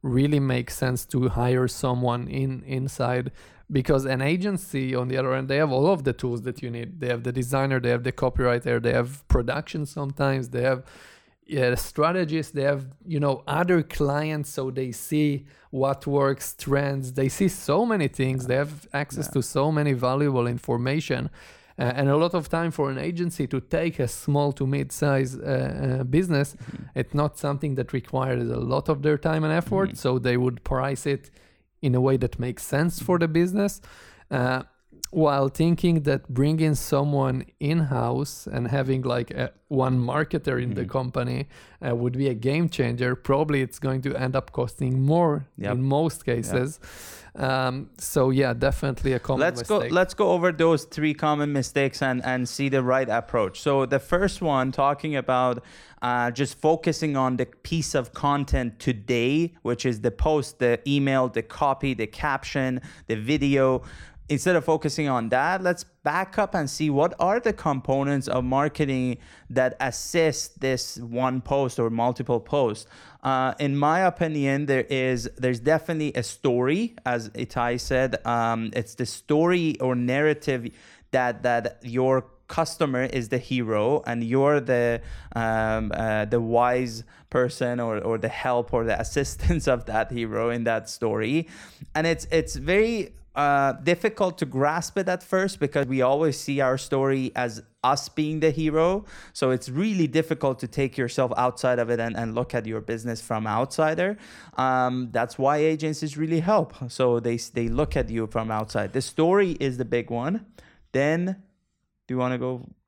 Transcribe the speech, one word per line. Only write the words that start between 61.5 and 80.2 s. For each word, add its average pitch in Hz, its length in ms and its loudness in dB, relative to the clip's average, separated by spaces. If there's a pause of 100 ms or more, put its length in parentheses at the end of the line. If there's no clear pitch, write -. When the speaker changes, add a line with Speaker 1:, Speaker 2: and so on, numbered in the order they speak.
Speaker 2:
the 110 140 -4
caption, 135 720 -4 (260)
the 113 100 -2
video. 131 680 2 (480)
Instead 175 260 2
of 147 80 2
focusing 151 440 0
on 117 220 0
that, 160 320 2
let's 180 220 -2 (200)
back 185 340 -2
up 202 160 0
and 151 140 0
see 151 220 -2
what 147 280 2
are 208 220 2
the 226 120 0
components 139 760 0
of 127 160 0
marketing 135 720 0 (320)
that 127 320 2
assist - 800 -2
this 131 380 -2
one 123 420 -2
post 135 380 0
or 117 100 2
multiple 120 500 0
posts. 120 480 -2 (360)
Uh, 131 360 0
in 139 160 0
my 147 260 2
opinion, 151 640 0
there 131 240 2
is, 131 480 0
there's 123 220 0
definitely 156 540 0
a 123 80 -2
story, 139 720 0 (120)
as 120 240 -2
Itai 120 500 -2
said. 131 460 0
Um, 117 480 0
it's 117 220 -6
the 123 100 -4
story 160 720 2
or 127 140 0
narrative 131 760 0 (420)